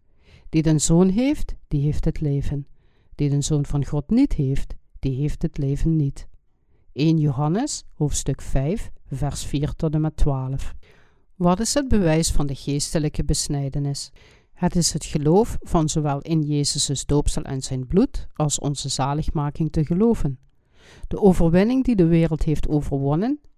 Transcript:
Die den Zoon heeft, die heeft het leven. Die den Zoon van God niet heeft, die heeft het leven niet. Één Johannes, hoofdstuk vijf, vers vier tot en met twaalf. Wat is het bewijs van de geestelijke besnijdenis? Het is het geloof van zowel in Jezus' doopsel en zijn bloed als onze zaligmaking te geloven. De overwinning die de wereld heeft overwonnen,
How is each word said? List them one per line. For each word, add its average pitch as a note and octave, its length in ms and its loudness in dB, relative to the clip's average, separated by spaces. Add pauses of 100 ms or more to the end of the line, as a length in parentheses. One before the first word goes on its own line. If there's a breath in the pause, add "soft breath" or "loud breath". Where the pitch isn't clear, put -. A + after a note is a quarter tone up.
(500 soft breath)
Die D#3+ 120 0
den D#3 180 4
Zoon E3+ 300 4
heeft, B3+ 460 0 (120)
die D3 140 -2
heeft D3 240 0
het D#3 160 -2
leven. C#3+ 460 -2 (480)
Die D3 140 0
den C#3+ 140 0
Zoon C#3+ 220 0
van C#3+ 200 -2
God - 240 -6
niet C4 240 4
heeft, C3+ 420 0 (240)
die C3 160 -4
heeft C#3+ 260 -2
het - 160 -4
leven C#3+ 380 0
niet. C#3 320 -2 (640)
Één D#3+ 240 2
Johannes, D3+ 680 -2 (120)
hoofdstuk - 460 -4
vijf, D3+ 500 -2 (140)
vers C#3 400 -6
vier D3 300 -2
tot D#3 180 -2
en D#3 80 0
met D#3 160 -4
twaalf. C3+ 580 2 (600 soft breath)
Wat F3+ 240 2
is A3+ 140 -2
het C#4+ 140 0
bewijs E3 440 2
van D3 160 4
de C#3 80 -4
geestelijke D3 680 -2
besnijdenis? C#3+ 880 -4 (420 soft breath)
Het - 220 0
is E3+ 180 2
het D#3 120 -6
geloof D#3+ 560 2
van D#3 280 0
zowel D3 300 -2
in D#3 220 0
Jezus' C#3+ 640 -2
doopsel C#3+ 380 0
en C3+ 180 -8
zijn B2+ 260 -6
bloed F3+ 460 0
als D3+ 260 -2
onze C#3+ 300 -4
zaligmaking D3 800 -2
te D#3 140 0
geloven. F3 540 0 (680 soft breath)
De - 140 -4
overwinning G3 640 4
die A#3+ 120 2
de F3+ 100 6
wereld E3 380 2
heeft D3+ 240 0
overwonnen, D3+ 720 0 (180)